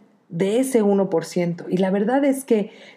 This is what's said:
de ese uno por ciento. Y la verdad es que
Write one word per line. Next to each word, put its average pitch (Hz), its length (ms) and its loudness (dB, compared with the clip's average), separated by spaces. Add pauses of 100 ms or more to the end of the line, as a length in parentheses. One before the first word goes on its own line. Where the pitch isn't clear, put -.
(300)
de 196 280 -2
ese 262 220 2
uno 196 300 2
por 165 160 -2
ciento. 175 420 -4
Y 185 80 -2
la 190 140 0
verdad 220 340 0
es 269 200 0
que 208 260 0 (260)